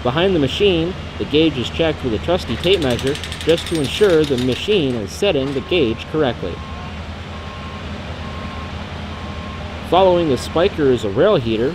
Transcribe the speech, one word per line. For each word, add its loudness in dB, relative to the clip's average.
Behind 2
the 4
machine, 2
the -2
gauge 4
is -2
checked 0
with 0
a -2
trusty -2
tape 2
measure 0
just 2
to 0
ensure 4
the 0
machine 2
is -4
setting 0
the -2
gauge 0
correctly. -2
Following 6
the 4
spiker 0
is 4
a -2
rail 4
heater, 0